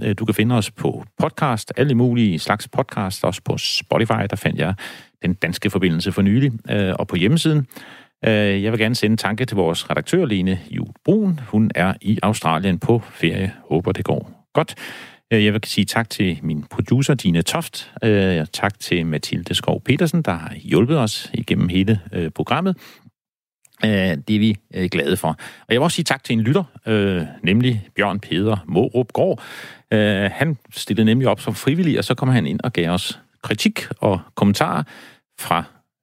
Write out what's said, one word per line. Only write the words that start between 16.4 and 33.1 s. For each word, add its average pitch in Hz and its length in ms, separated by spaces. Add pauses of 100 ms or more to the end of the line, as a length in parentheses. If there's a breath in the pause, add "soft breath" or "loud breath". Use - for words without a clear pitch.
min 76 200
producer, - 520
Dina 85 280
Toft. - 500 (100)
Øh, 95 500
tak - 260
til 85 280
Mathilde 82 480
Skov - 260
Petersen, 160 420
der 98 100
har 80 220
hjulpet 120 440
os 110 360
igennem - 340
hele, 95 320 (120)
øh, 85 180
programmet. 165 460 (1080 loud breath)
Øh, 110 60
det 92 400
er 107 80
vi, 104 180 (180)
øh, 92 160
glade 78 260
for. - 120
Og 78 80 (320 loud breath)
jeg 110 60
vil 123 80
også 165 120
sige 165 100
tak 131 200
til - 80
en 113 80
lytter, 147 240 (220)
øh, 101 360 (200)
nemlig 113 540
Bjørn 101 240
Peder 104 360 (100)
Mårup 113 460
Gård. 151 300 (500 loud breath)
Øh, 104 420
han 151 220 (160)
stillede 110 320
nemlig 120 240
op 104 120
som 110 140
frivillig, 160 440
og 98 60
så 127 100
kom 131 140
han 117 180
ind 76 140
og - 120
gav 85 180
os - 300 (220)